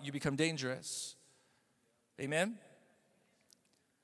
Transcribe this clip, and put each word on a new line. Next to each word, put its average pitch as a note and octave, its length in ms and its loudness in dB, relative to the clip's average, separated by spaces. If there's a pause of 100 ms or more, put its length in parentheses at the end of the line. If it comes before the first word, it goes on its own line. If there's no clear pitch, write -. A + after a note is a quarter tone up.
you C#3+ 100 -6
become C#3 240 2
dangerous. C#3 800 0 (1040)
Amen? E3+ 380 2 (1500)